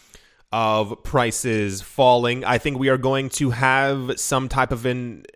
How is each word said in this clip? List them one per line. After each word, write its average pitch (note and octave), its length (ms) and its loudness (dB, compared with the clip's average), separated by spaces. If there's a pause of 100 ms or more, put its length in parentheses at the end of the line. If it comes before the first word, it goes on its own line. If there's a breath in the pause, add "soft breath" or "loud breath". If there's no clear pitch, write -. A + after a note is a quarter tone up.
(520 soft breath)
of A2 520 -2
prices A2 800 -2
falling. B2 640 2
I B2 140 2
think C#3 200 -2
we C3+ 80 0
are C3 100 4
going C3+ 320 0
to C#3 200 -2
have C3 680 0
some C3 300 -2
type C3 240 0
of A#2+ 140 -4
an B2 400 -6 (100)